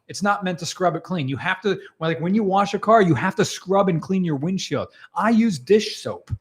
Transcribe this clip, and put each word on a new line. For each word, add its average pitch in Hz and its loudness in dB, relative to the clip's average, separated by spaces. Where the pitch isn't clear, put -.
It's 151 -12
not 202 0
meant 180 -4
to 160 -8
scrub 175 -2
it 165 -8
clean. 160 -4
You 135 -4
have 180 -4
to, 190 -2
well, 160 -2
like, 160 -4
when 180 -2
you 226 2
wash 196 0
a 196 -2
car, 220 6
you 165 4
have 175 -2
to 202 2
scrub 190 0
and 160 0
clean 190 -2
your 156 -2
windshield. 147 -4
I 196 0
use 226 2
dish 214 2
soap, 110 -10